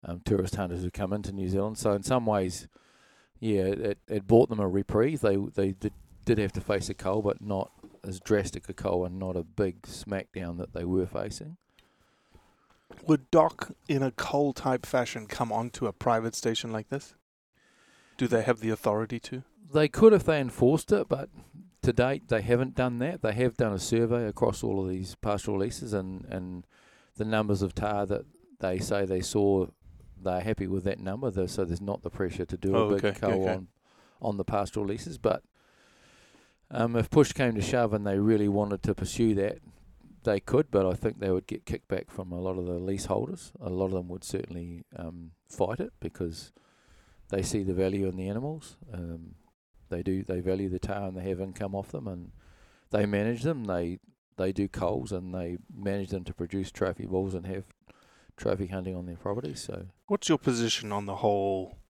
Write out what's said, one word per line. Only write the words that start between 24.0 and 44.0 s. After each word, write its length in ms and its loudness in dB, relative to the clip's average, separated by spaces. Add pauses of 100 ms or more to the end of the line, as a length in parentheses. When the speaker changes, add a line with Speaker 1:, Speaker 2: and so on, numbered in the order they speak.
Speaker 1:
across 380 0
all 180 0
of 80 -2
these 260 -6
pastoral 420 -2
leases, 340 -4
and, 360 -4
and 380 -8 (500)
the 80 -4
numbers 380 2
of 120 -2
tahr 320 -2
that 180 -2 (340)
they 200 -2
say 260 0
they 160 0
saw, 460 4 (540)
they're 200 -2
happy 260 -2
with 180 -2
that 140 -2
number, 320 -4
though, 160 0
so 180 -2
there's 160 -2
not 220 -4
the 80 -6
pressure 340 -4
to 120 -8
do 180 0
a 40 6
Speaker 2:
Oh, 160 4
Speaker 1:
big 100 0
Speaker 2:
okay, 160 0
Speaker 1:
cull 220 2
Speaker 2:
okay. 120 2
Speaker 1:
on, 140 -8 (520)
on 160 -2
the 80 -2
pastoral 420 -2
leases. 320 -6
But, 260 0 (1300)
um, 260 0
if 140 2
push 220 6
came 220 0
to 80 0
shove 320 2
and 120 0
they 120 2
really 300 6
wanted 340 0
to 120 0
pursue 420 2
that, 220 -2 (640)
they 160 2
could, 320 2
but 120 6
I 100 4
think 260 -4
they 100 0
would 160 2
get 180 -8
kickback 460 -6
from 220 -10
a 80 -6
lot 180 -2
of 80 -4
the 140 -4
leaseholders. 800 -4
A 100 -6
lot 160 0
of 60 -2
them 160 -4